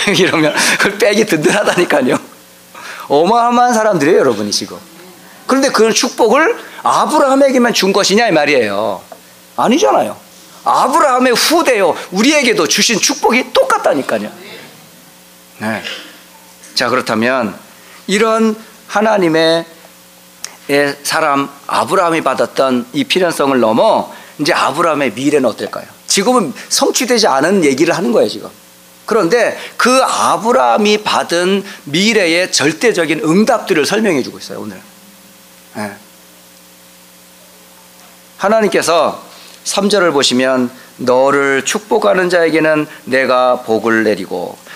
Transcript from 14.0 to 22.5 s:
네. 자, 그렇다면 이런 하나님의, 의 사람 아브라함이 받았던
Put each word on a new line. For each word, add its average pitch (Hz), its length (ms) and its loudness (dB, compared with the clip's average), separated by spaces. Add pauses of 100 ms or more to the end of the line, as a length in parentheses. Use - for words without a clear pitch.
네. 110 240 -6 (920)
자, 127 140 0
그렇다면 120 680 -2 (500)
이런 220 480 0 (320)
하나님의, 165 800 0 (1040)
의 143 340 0
사람 143 460 -2 (180)
아브라함이 165 540 0
받았던 127 680 -2